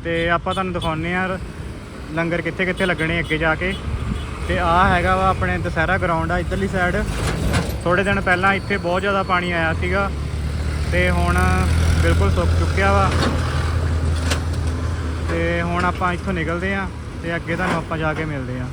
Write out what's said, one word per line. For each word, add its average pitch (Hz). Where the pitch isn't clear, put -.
ਤੇ 170
ਆਪਾਂ 170
ਤੁਹਾਨੂੰ 185
ਦਿਖਾਉਂਦੇ 165
ਹਾਂ 185
ਰ-, 190
ਲੰਗਰ 165
ਕਿੱਥੇ 165
ਕਿੱਥੇ 185
ਲੱਗਣੇ 165
ਅੱਗੇ 156
ਜਾ 160
ਕੇ। 180
ਤੇ 175
ਆਹ 180
ਹੈਗਾ 180
ਵਾ 190
ਆਪਣੇ 185
ਦੁਸਹਿਰਾ 170
ਗਰਾਊਂਡ 170
ਆ 175
ਇੱਧਰਲੀ 185
ਸਾਈਡ। 180
ਥੋੜ੍ਹੇ 180
ਦਿਨ 196
ਪਹਿਲਾਂ 185
ਇੱਥੇ 196
ਬਹੁਤ 175
ਜ਼ਿਆਦਾ 196
ਪਾਣੀ 175
ਆਇਆ 165
ਸੀਗਾ 185
ਤੇ 180
ਹੁਣ 180
ਬਿਲਕੁਲ 170
ਸੁੱਕ 170
ਚੁੱਕਿਆ 190
ਵਾ। 196
ਤੇ 170
ਹੁਣ 170
ਆਪਾਂ 180
ਇੱਥੋਂ 180
ਨਿਕਲਦੇ 175
ਹਾਂ 190
ਤੇ 170
ਅੱਗੇ 165
ਤੁਹਾਨੂੰ 180
ਆਪਾਂ 160
ਜਾ 156
ਕੇ 156
ਮਿਲਦੇ 131
ਹਾਂ। 127